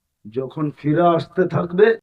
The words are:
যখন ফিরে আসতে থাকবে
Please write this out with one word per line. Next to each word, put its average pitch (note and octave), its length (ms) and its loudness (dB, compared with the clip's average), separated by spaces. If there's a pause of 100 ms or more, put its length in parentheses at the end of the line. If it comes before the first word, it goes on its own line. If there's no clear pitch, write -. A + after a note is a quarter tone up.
(300)
যখন C3 400 -6
ফিরে D3+ 320 -2
আসতে E3+ 460 0
থাকবে F3 380 0 (160)